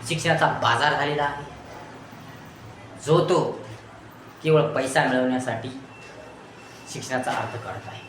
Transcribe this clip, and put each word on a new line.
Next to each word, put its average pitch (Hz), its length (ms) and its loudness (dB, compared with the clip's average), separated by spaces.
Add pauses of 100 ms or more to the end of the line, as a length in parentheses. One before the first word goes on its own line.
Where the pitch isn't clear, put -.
शिक्षणाचा 160 400 4
बाजार 123 460 4
झालेला 147 300 0
आहे. 143 200 -2 (1600)
जो 160 240 6
तो - 360 2 (760)
केवळ 156 180 8
पैसा 143 420 2
मिळवण्यासाठी 127 640 2 (1200)
शिक्षणाचा 127 420 -2
अर्थ 113 320 -2
काढत - 240 -8
आहे. - 220 -12